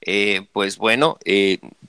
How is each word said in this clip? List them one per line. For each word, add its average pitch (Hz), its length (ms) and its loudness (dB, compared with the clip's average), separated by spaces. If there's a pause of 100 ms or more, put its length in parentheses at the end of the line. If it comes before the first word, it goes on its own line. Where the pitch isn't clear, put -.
eh, 101 520 -2
pues 101 260 -4
bueno, 123 460 0
eh, 98 340 2 (300)